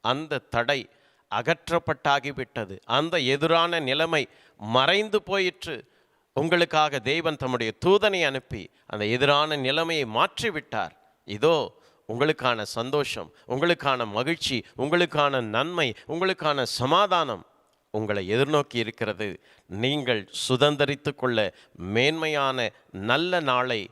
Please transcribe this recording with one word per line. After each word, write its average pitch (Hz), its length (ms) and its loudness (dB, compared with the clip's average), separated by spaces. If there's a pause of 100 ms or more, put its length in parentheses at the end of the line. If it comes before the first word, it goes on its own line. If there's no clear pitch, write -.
அந்த 143 420 -2 (120)
தடை 120 240 0 (520)
அகற்றப்பட்டாகிவிட்டது, 139 1400 -2 (100)
அந்த 160 340 0
எதிரான 165 600 2
நிலைமை 151 440 0 (340)
மறைந்து 180 680 2
போயிற்று. 185 520 -2 (580)
உங்களுக்காக 156 680 2
தேவன் 151 360 0
தம்முடைய 123 360 -2 (140)
தூதனை 190 400 4
அனுப்பி 131 440 -6 (160)
அந்த 104 200 -4
எதிரான 143 500 4
நிலைமையை 147 500 0
மாற்றிவிட்டார். 127 880 -2 (320)
இதோ 143 300 2 (580)
உங்களுக்கான 123 480 0
சந்தோஷம், 120 720 -4 (160)
உங்களுக்கான 131 640 0
மகிழ்ச்சி, 127 520 -2 (140)
உங்களுக்கான 147 640 0
நன்மை, 131 520 -2 (140)
உங்களுக்கான 156 560 -2
சமாதானம் 156 800 0 (480)
உங்களை 101 360 -2
எதிர்நோக்கி 139 520 0
இருக்கிறது. 104 600 -6 (260)
நீங்கள் 120 640 -2 (200)
சுதந்தரித்துக் 143 680 0
கொள்ள 110 360 0 (220)
மேன்மையான 135 920 0 (220)
நல்ல 147 480 0
நாளை 127 520 0